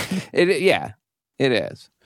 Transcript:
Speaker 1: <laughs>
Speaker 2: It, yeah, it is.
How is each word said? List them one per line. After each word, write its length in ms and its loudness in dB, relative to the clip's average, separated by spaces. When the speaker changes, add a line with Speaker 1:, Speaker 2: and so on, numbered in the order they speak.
Speaker 1:
<laughs> 200 -6
Speaker 2:
It, 300 2
yeah, 300 0
it 140 2
is. 380 -4